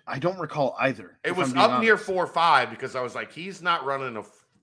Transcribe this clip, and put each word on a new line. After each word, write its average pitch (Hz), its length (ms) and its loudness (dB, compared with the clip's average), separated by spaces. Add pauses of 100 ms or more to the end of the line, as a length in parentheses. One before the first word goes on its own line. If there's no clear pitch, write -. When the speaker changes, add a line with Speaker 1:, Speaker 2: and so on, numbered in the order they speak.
Speaker 1:
I - 120 -8
don't 180 200 -2
recall 147 420 -2
either, 117 440 -2
Speaker 2:
It 160 80 -2
Speaker 1:
if 180 40 -6
Speaker 2:
was 147 120 0
Speaker 1:
I'm 123 60 -4
being 180 120 6
Speaker 2:
up 233 160 2
near 226 120 6
Speaker 1:
honest. - 120 0
Speaker 2:
four 185 200 0
five 147 440 4
because 117 260 -10
I 127 60 -2
was 120 120 -6
like, 113 160 -8
"He's 180 300 -12
not 170 240 -2
running 135 320 -4
a 107 40 -8
f-," - 260 -20 (160)